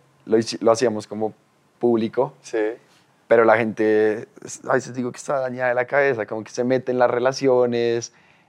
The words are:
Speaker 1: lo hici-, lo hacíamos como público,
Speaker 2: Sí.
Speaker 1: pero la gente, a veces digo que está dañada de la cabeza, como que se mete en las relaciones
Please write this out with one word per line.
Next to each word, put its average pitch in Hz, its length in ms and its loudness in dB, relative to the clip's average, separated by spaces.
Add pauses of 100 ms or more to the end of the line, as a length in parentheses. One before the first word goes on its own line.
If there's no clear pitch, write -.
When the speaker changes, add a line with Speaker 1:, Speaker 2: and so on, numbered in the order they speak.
(260)
Speaker 1:
lo 110 140 2
hici-, 117 220 -6
lo 113 100 4
hacíamos 110 340 0
como 107 280 -6 (440)
público, 120 640 0
Speaker 2:
Sí. - 160 -8 (680)
Speaker 1:
pero 117 180 6
la 110 120 6
gente, 107 680 0 (400)
a 131 60 0
veces 120 220 -4
digo 123 160 -6
que - 60 -16
está 147 220 -6
dañada 127 300 -4
de 120 60 0
la 123 100 -2
cabeza, 135 400 0
como 110 180 -8
que 104 60 -16
se 123 140 -6
mete 127 280 0
en 123 60 0
las 123 140 2
relaciones 123 1040 0 (360)